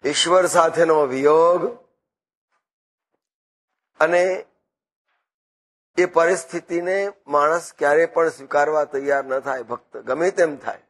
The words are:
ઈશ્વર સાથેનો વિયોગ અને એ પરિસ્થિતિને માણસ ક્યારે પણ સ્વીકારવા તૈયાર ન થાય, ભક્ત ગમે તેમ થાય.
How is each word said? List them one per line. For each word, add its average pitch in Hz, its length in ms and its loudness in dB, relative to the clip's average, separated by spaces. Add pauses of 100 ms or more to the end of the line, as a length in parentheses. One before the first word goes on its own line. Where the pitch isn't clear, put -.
ઈશ્વર 175 380 0
સાથેનો 160 600 2
વિયોગ 160 760 2 (2250)
અને 175 460 0 (1500)
એ 175 80 2
પરિસ્થિતિને 175 1040 -2 (140)
માણસ 147 460 0
ક્યારે 151 340 2
પણ 165 220 0
સ્વીકારવા 147 560 -2
તૈયાર 139 400 -2
ન 131 160 -4
થાય, 131 220 -6
ભક્ત 117 340 -12
ગમે 135 340 -2
તેમ 165 260 0
થાય. - 340 -12